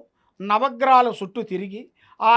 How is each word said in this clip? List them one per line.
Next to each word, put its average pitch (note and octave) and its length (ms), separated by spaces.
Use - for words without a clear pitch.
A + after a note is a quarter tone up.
నవగ్రహాల B3 580
చుట్టూ G3 220
తిరిగి, G3 300
ఆ - 80